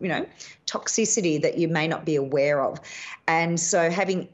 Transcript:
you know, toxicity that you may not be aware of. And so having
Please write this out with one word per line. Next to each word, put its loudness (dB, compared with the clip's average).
you -2
know, -2
toxicity 0
that 2
you 2
may 0
not -4
be 0
aware 2
of. -2
And 2
so 2
having -2